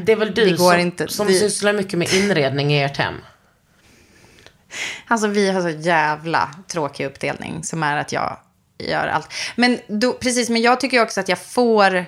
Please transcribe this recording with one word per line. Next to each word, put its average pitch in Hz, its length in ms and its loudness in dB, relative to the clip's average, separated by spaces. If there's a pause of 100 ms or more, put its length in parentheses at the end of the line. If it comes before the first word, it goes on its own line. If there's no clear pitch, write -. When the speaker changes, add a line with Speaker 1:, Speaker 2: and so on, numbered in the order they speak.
Speaker 1:
Det 214 80 4
är 214 40 4
väl 202 180 -2
du 226 100 2
Speaker 2:
det 175 120 4
går 180 160 6
Speaker 1:
som, 175 80 4
Speaker 2:
inte. 175 280 -2
Speaker 1:
som 208 180 -4
Speaker 2:
Vi 185 140 4
Speaker 1:
sysslar 208 320 0
mycket 190 260 -2
med 170 160 0
inredning 147 600 2
i 143 80 2
ert 139 140 -2
hem. 95 180 -2 (1900)
Speaker 2:
Alltså, 214 200 2
vi 202 220 2
har 185 120 2
så 175 60 0
jävla 156 840 0 (180)
tråkig 143 380 -4
uppdelning - 580 -8
som 165 180 -4
är 147 140 0
att 143 160 -4
jag - 240 -4 (420)
gör 156 280 -2
allt. - 220 -4 (280)
Men 247 220 2 (100)
då, 214 240 0
precis, 240 360 -2
men 233 140 0
jag 247 180 4
tycker 247 220 2
också 214 180 -4
att 185 80 -6
jag 180 100 0
får 202 680 2